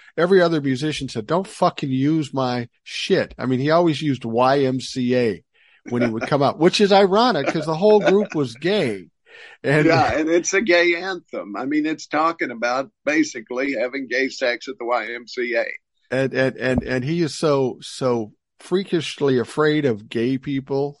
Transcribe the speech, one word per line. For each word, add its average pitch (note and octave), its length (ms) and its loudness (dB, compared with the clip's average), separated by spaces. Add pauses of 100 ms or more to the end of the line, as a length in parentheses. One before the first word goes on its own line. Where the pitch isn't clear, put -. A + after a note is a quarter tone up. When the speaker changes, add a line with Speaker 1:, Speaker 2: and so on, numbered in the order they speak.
(160)
Speaker 1:
every F3+ 240 6
other E3 200 2
musician C#3 480 -2
said, A2 180 -6
"Don't F3+ 200 0
fucking - 440 -2
use C#3 420 0
my B2 360 -2 (160)
shit." - 520 -2
I B2 100 -6
mean, B2+ 120 0
he C#3 140 0
always E3 280 2
used C#3+ 240 -2
Y B2 360 2
M C3 200 0
C B2 360 -2
A A2 260 0 (460)
when A#2+ 140 0
he A#2+ 60 2
would A#2 200 -6
come C#3+ 120 2
out, C3 200 2
which F3+ 200 4
is G3+ 120 4
ironic G3+ 560 4
'cause D#3 180 -2
the D#3+ 80 -2
whole G#3 240 6
group F#3+ 340 2
was C3 220 -2
gay. B2+ 540 -2 (560)
And D3+ 220 4
Speaker 2:
Yeah, D#3+ 300 2
and D#3 120 -2
it's E3+ 260 0
a G3 80 2
gay F3 320 4
anthem. E3 640 -8
I A2+ 80 -6
mean, D3+ 200 -2
it's D#3 220 -6
talking D#3 460 -2
about A#2+ 400 -4 (120)
basically C#3 680 -2
having B2+ 340 -4
gay B2 220 -2
sex A#2+ 400 -4
at C3 100 -12
the A#2+ 60 -10
Y A#2 280 0
M A#2+ 140 -12
C A#2+ 300 -4
A. A#2 80 0 (480)
Speaker 1:
And, B2+ 200 0
and, C3 240 0
and, B2 280 -2
and B2+ 200 -4
he E3 180 -2
is D3 120 -2
so, C#3 460 0
so A#2+ 540 -4 (260)
freakishly D#3 760 0
afraid D3+ 460 0
of A2+ 240 -2
gay B2 300 -2
people C#3 640 -6